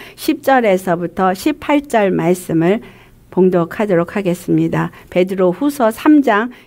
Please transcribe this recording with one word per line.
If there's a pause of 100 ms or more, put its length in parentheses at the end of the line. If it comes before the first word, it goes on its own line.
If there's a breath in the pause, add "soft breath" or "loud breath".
(160 loud breath)
십
절에서부터
십팔
절
말씀을 (520 loud breath)
봉독하도록
하겠습니다. (180 loud breath)
베드로후서
삼
장 (160 loud breath)